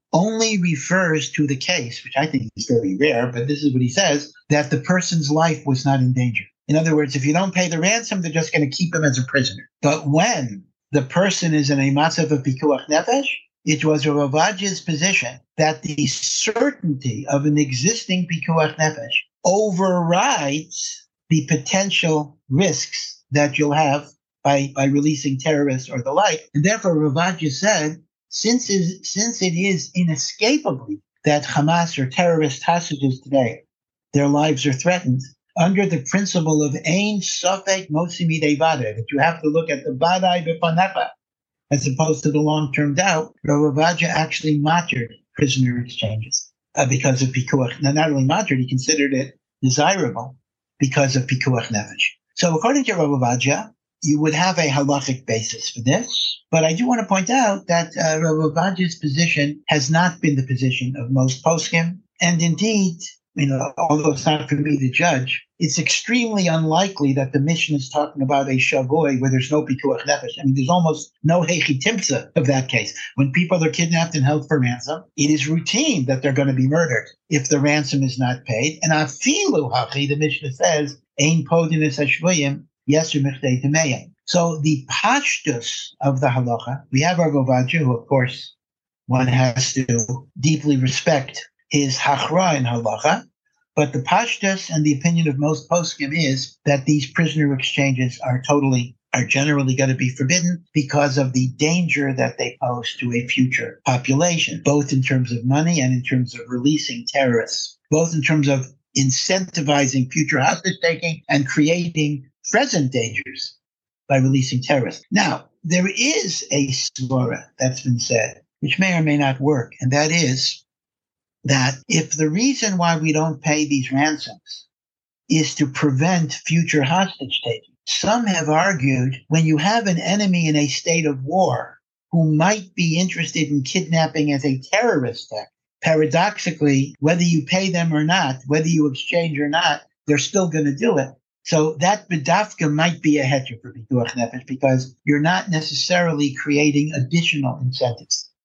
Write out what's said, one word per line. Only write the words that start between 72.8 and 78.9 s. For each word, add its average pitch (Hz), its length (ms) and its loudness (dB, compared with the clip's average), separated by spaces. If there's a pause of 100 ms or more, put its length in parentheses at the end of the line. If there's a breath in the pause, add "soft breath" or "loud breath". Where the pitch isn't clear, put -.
When 139 180 0
people 175 320 0
are 156 60 2
kidnapped 165 440 0
and 139 100 2
held 147 220 0
for 151 140 0
ransom, 123 420 -4 (140)
it 147 140 2
is 147 180 0
routine 175 580 0
that 131 160 -2
they're 139 100 0
gonna 139 200 2
be 131 160 2
murdered 151 400 0 (220)
if 143 180 0
the 147 100 2
ransom 147 440 2
is 123 160 -2
not 123 260 -2
paid. 131 380 -4
And 160 100 0